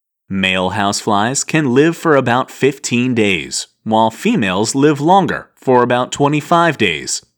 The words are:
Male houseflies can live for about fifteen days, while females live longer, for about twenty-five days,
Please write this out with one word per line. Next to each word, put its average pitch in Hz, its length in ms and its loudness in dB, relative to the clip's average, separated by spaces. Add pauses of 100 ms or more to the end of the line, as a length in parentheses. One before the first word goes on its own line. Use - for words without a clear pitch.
(280)
Male 92 440 0
houseflies 104 720 -2
can 147 300 0
live 160 200 4
for 160 200 0
about 127 340 0
fifteen 127 640 -2
days, 95 540 -2 (160)
while 110 260 0
females 110 640 -2
live 139 260 2
longer, 156 560 0
for 123 280 2
about 123 280 0
twenty-five 151 680 0
days, 78 440 -2 (140)